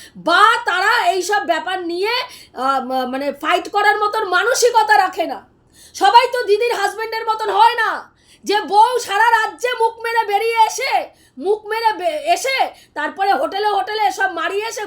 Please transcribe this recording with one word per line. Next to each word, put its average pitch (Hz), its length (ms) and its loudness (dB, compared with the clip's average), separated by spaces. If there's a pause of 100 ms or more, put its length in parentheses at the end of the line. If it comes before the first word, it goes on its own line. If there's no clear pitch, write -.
(160)
বা 339 280 4 (240)
তারা 392 240 0 (200)
এই 381 100 -2
সব 392 200 -2 (100)
ব্যাপার 339 260 -4 (140)
নিয়ে, 392 280 -2
আহ, 262 680 -4
মা-, 262 240 -2
মানে 277 160 -4 (140)
ফাইট 349 240 0 (100)
করার 415 260 4
মতন 440 200 -2 (140)
মানসিকতা 440 680 4
রাখে 349 280 -4
না। 202 60 -10 (560)
সবাই 453 300 4 (100)
তো 494 40 0 (100)
দিদির 466 320 2
হাজব্যান্ডের 440 500 -4
মতন 427 180 -4 (100)
হয় 466 240 6
না, 403 80 -2 (540)
যে 381 120 0 (160)
বউ 440 200 6 (140)
সারা 427 220 2 (100)
রাজ্যে 440 320 -4 (100)
মুখ 453 140 0 (100)
মেরে 453 260 -2
বেরিয়ে 453 380 0
এসে, 508 240 -4 (460)
মুখ 381 200 -2 (120)
মেরে 453 280 -2
বে-, 311 240 -4 (120)
এসে 523 240 -2 (360)
তারপরে 311 380 -2
হোটেলে, 381 360 -2 (100)
হোটেলে 415 260 -2 (140)
সব 381 140 0
মারিয়ে 349 380 -4
এসে 415 160 -8